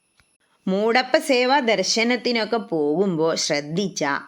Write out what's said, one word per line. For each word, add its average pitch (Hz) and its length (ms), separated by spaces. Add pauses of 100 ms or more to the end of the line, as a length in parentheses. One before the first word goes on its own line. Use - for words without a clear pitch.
(720)
മൂടപ്പ 233 480
സേവാ 254 400
ദർശനത്തിനൊക്കെ 233 1000
പോകുമ്പോ 165 760
ശ്രദ്ധിച്ചാ 151 920